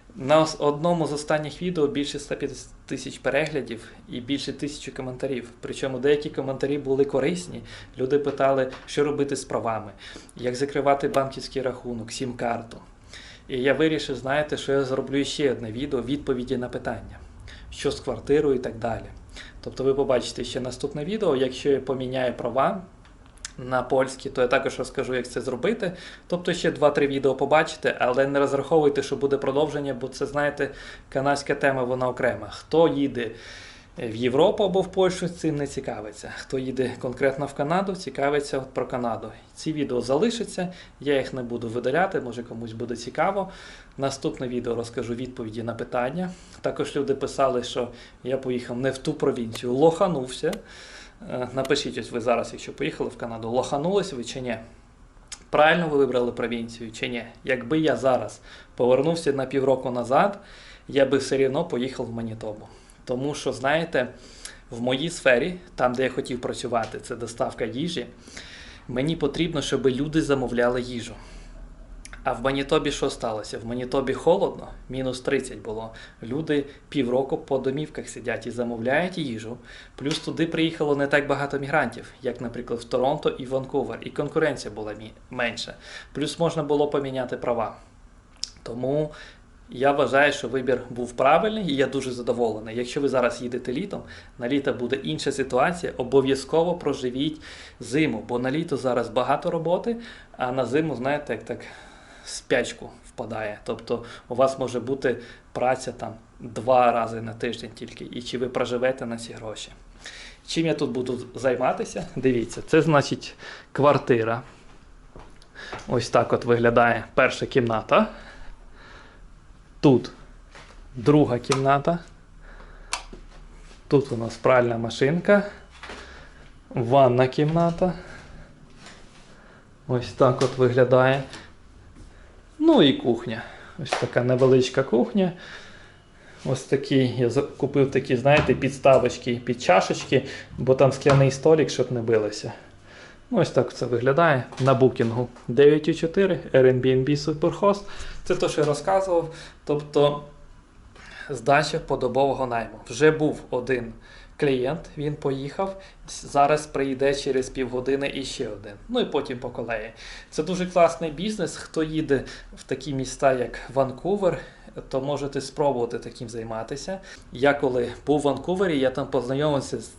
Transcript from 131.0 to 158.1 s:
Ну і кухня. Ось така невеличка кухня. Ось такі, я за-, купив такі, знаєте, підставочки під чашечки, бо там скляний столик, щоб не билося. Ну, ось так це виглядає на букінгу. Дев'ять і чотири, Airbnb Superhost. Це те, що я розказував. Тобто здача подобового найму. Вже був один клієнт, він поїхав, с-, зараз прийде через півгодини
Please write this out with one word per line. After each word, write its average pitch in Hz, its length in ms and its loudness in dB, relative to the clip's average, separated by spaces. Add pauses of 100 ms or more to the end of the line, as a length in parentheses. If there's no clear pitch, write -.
Ну 302 220 8
і 139 120 8
кухня. 113 500 -2 (400)
Ось 127 60 -8
така - 340 0
невеличка 127 600 6
кухня. 202 500 2 (1120)
Ось 135 180 -2
такі, 135 440 2 (100)
я 120 120 4
за-, 135 120 0
купив 135 500 0
такі, 131 260 0
знаєте, 139 360 6
підставочки 123 920 4
під 123 160 -2
чашечки, 175 640 4 (320)
бо 131 180 4
там 135 160 6
скляний 135 400 6
столик, 156 380 6
щоб - 220 -2
не 123 100 -2
билося. 107 520 0 (760)
Ну, 240 80 2
ось 160 100 4
так 123 240 2
це - 120 -6
виглядає 131 580 4 (160)
на 135 140 6
букінгу. 123 540 4 (200)
Дев'ять 143 400 6
і 165 60 4
чотири, 170 460 0 (140)
Airbnb 131 560 6
Superhost. 160 720 2 (420)
Це 180 120 0
те, 175 140 0
що - 120 0
я 143 60 2
розказував. 175 640 2 (320)
Тобто 147 580 2 (1080)
здача 143 500 2
подобового 131 680 0
найму. 113 320 -4 (100)
Вже 139 220 6
був 151 380 0
один 120 440 -2 (440)
клієнт, 139 600 0
він 147 180 -2
поїхав, 143 640 -4 (260)
с-, - 200 -14
зараз 143 400 4
прийде 135 480 0
через 131 340 0
півгодини 131 640 -2